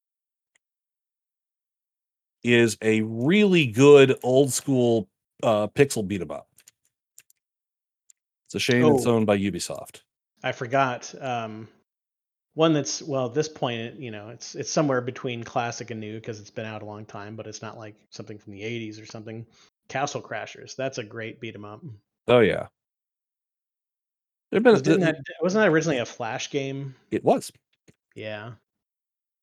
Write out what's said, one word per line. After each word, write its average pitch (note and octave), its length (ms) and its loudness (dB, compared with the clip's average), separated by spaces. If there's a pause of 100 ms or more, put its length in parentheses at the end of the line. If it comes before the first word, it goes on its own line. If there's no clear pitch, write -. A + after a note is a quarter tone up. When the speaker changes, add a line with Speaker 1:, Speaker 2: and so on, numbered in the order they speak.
(2500)
Speaker 1:
is A#2 380 4
a A2 200 2
really D#3 640 2
good C3+ 560 10
old C3 300 4
school, A#2+ 560 0 (340)
uh, G#2+ 260 2
pixel B2+ 380 0
beat F#2+ 140 -4
'em D#2 100 -10
up. - 180 -14 (2000)
It's - 60 -12
a - 40 -6
shame B2 300 2
it's C3+ 160 4
Speaker 2:
Oh. - 20 -4
Speaker 1:
owned A2+ 200 2
by G#2 100 4
Ubisoft. F2 640 -6 (420)
Speaker 2:
I B2+ 100 -4
forgot, B2 680 -2
um, A2+ 480 -8 (840)
one D#3+ 200 4
that's, - 280 -4
well, C3+ 260 -4
at A2+ 60 -12
this D3+ 140 -2
point, A#2+ 520 -8
you B2 100 -12
know, G#2+ 200 -14
it's, - 260 -18
it's C#3 140 -10
somewhere C#3 320 0
between A#2+ 420 -8
classic A#2 460 -8
and A2+ 100 -12
new G#2+ 200 -12
'cause G#2+ 200 -12
it's G#2 100 -20
been A2+ 160 -12
out A2 160 -12
a G#2+ 40 -16
long G#2 200 -14
time, G#2+ 300 -16
but G#2+ 100 -14
it's G#2+ 160 -16
not A2 160 -14
like G#2+ 180 -20 (140)
something A2 280 -16
from G#2 140 -20
the G2 100 -16
eighties A2 380 -10
or A2 60 -20
something. A2+ 400 -16 (420)
Castle C3+ 340 -6
Crashers, A2 540 -14
that's C3 220 -6
a A#2 60 -8
great A2+ 360 -12
beat A2+ 160 -12
'em G#2 100 -16
up. G#2 160 -18 (440)
Speaker 1:
Oh, A#2+ 140 6
yeah. - 280 2 (1800)
There've - 100 2
been A#3 140 8
Speaker 2:
'Cause C3+ 60 0
didn't D#3 180 4
Speaker 1:
the - 0 -
Speaker 2:
that, D#3+ 160 2 (260)
wasn't F#3+ 200 2
that G3+ 80 6
originally D#3 280 2
a A#2 80 -4
Flash A#2+ 440 -8
game? C#3 440 -6 (160)
Speaker 1:
It - 140 -6
was. A3 260 0 (640)
Speaker 2:
Yeah. G#2+ 400 -12 (880)